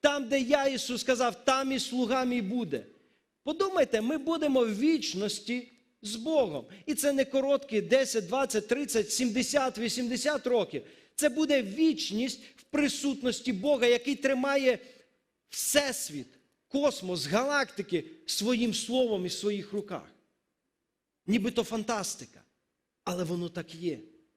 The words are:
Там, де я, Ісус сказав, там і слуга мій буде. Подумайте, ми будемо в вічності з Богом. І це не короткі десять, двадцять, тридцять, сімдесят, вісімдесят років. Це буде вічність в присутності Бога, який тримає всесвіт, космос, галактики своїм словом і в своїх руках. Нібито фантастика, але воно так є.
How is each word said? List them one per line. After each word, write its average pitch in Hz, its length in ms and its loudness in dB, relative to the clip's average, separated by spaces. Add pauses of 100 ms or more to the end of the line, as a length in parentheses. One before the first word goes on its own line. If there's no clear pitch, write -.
Там, 285 280 2
де 269 120 2
я, 269 260 2
Ісус 254 340 -4
сказав, 247 440 0
там 269 280 2
і 262 60 0
слуга 254 460 0
мій 247 180 0
буде. 190 440 -4 (560)
Подумайте, 330 580 2
ми 269 180 0
будемо 285 460 2
в 214 140 -2
вічності 240 920 -2 (300)
з 214 140 -8
Богом. 226 500 0 (200)
І 302 80 -2
це 285 180 0
не 269 120 2
короткі 269 560 0
десять, 226 460 2
двадцять, 233 420 -2
тридцять, 233 420 0
сімдесят, 254 680 0
вісімдесят 240 680 -2
років. 196 360 0 (320)
Це 302 140 2
буде 285 340 2
вічність 233 760 0 (160)
в - 60 -20
присутності 262 920 0
Бога, 240 340 2
який 240 300 2
тримає 269 640 2 (680)
всесвіт, 247 800 -2 (420)
космос, 185 580 0
галактики 220 760 0 (220)
своїм 226 480 0
словом 226 500 0
і 180 40 -4
в - 40 -4
своїх 202 400 -4
руках. 196 420 -8 (1120)
Нібито 226 380 0
фантастика, 214 800 -6 (600)
але 180 200 -4
воно 175 240 -4
так 165 260 -10
є. 160 240 -4 (380)